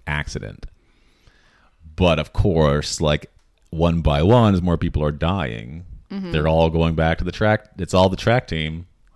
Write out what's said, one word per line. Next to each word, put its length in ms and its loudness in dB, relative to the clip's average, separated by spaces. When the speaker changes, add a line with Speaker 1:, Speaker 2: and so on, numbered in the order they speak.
Speaker 1:
accident. 600 -8
But 240 2
of 120 -8
course, 680 2
like, 300 -2
one 300 0
by 220 2
one, 300 6
as 80 2
more 160 0
people 260 -2
are 80 0
dying, 720 -6
Speaker 2:
Mm-hmm. 200 -10
Speaker 1:
they're 160 0
all 220 4
going 260 0
back 220 0
to 80 -6
the 80 -6
track. 340 -2
It's 140 -4
all 140 6
the 80 0
track 320 0
team. 380 -6